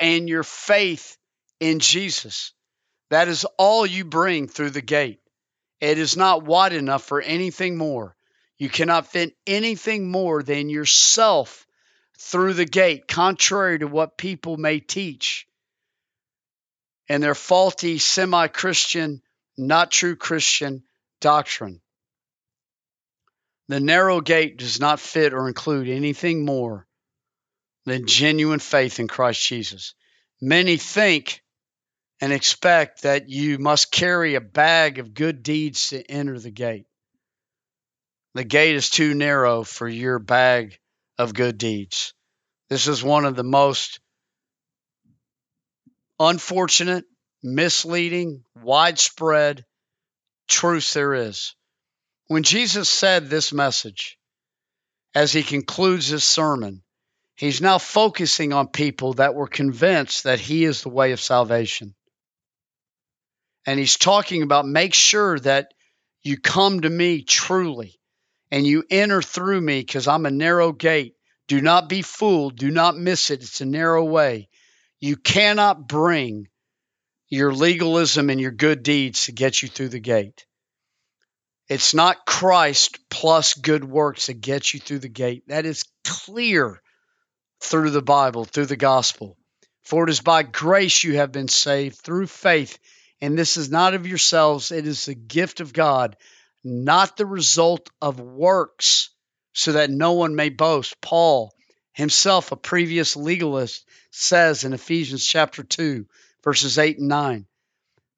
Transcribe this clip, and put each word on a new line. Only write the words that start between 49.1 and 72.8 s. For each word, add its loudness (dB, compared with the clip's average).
truths 0
there 0
is. -6
When 0
Jesus 0
said 2
this -2
message, -4
as 2
he 0
concludes -2
his -2
sermon, -2
he's -4
now 4
focusing 0
on 0
people -4
that 2
were -6
convinced 0
that 2
he 0
is 0
the -12
way 2
of -4
salvation. 0
And -2
he's 2
talking 2
about, 2
"Make 0
sure 2
that 0
you -4
come 2
to 0
me 0
truly -2
and 0
you 4
enter 2
through -2
me -2
'cause -4
I'm 2
a -2
narrow 2
gate. 0
Do 0
not 4
be -4
fooled. -2
Do -2
not 2